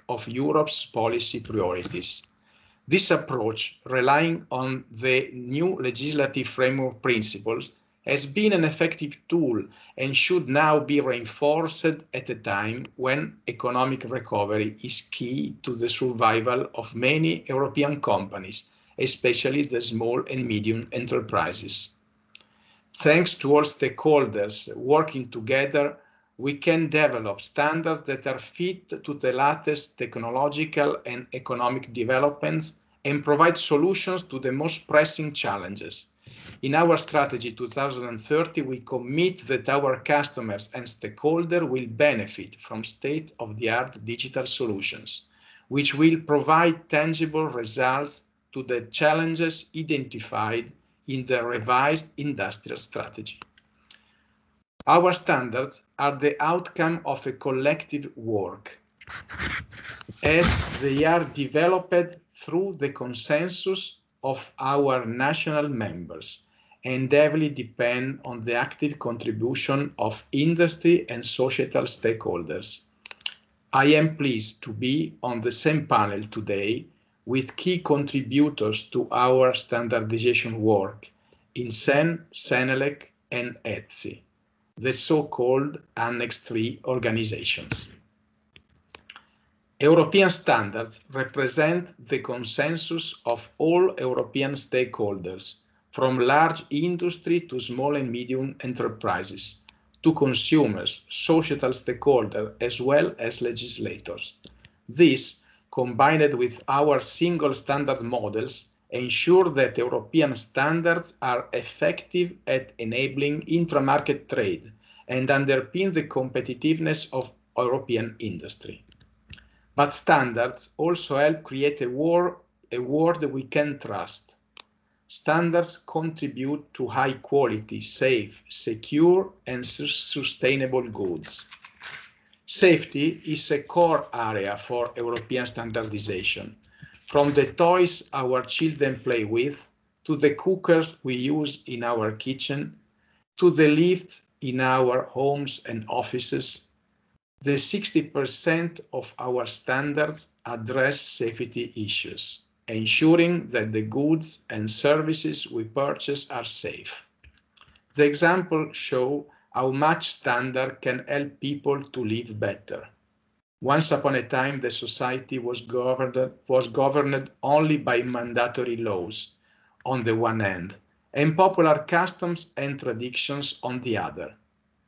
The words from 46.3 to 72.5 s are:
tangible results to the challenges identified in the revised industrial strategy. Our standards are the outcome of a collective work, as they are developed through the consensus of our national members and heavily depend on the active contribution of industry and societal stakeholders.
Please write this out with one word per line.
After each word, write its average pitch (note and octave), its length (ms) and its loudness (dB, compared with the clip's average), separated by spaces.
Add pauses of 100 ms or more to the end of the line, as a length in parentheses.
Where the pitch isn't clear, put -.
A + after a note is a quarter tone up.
tangible D#3 560 0
results B2+ 840 -2 (240)
to C3+ 100 -8
the B2 260 -2
challenges D#3+ 840 2
identified A#2 960 -4 (360)
in C3 180 -6
the B2 200 0
revised B2+ 720 2
industrial C3+ 640 -6
strategy. - 600 -8 (1500)
Our F3 260 8
standards C3 680 -2 (160)
are C#3+ 160 2
the C#3+ 280 2
outcome E3+ 600 0
of C#3 220 -6
a C3 60 -6
collective C#3 840 -2
work, G#2 640 -6 (1400)
as E3 240 6 (340)
they C#3 240 2
are E3 180 4 (120)
developed F3 800 2 (160)
through F3+ 460 -4
the C#3+ 100 -2
consensus D#3 1120 -4 (240)
of C3 360 -6
our C3 460 2
national D3 640 0
members F2 760 -6 (420)
and C3 260 -2
heavily D3+ 380 6
depend B2 720 -4
on B2 200 -10
the A#2 120 0
active C#3+ 440 -2
contribution A#2+ 1000 -2
of A2 320 -4
industry E3+ 800 4
and A#2+ 160 -8
societal C3 580 0
stakeholders. F#2 1000 -4 (920)